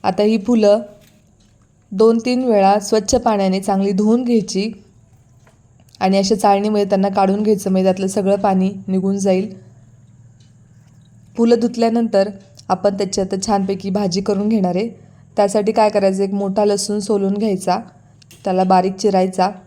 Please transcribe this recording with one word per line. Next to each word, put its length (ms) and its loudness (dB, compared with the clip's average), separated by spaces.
आता 200 -2
ही 140 2
फुलं 420 2
दोन 340 2
तीन 180 -2
वेळा 360 4
स्वच्छ 360 -2
पाण्याने 460 0
चांगली 300 0
धुवून 320 2
घ्यायची 480 -2
आणि 180 2
अशा 180 2
चाळणीमध्ये 500 2
त्यांना 240 0
काढून 340 0
घ्यायचं, 280 0
म्हणजे 120 2
त्यातलं 240 0
सगळं 280 0
पाणी 360 0
निघून 300 -2
जाईल. 360 0
फुलं 220 4
धुतल्यानंतर 680 0
आपण 240 0
त्याची 280 -4
आता 140 -4
छानपैकी 440 -2
भाजी 320 -2
करून 280 -2
घेणार 260 0
आहे. 140 -4
त्यासाठी 360 0
काय 180 2
करायचं, 340 0
एक 100 -4
मोठा 320 -2
लसूण 340 -2
सोलून 340 -2
घ्यायचा, 460 -2
त्याला 200 0
बारीक 320 2
चिरायचा. 540 0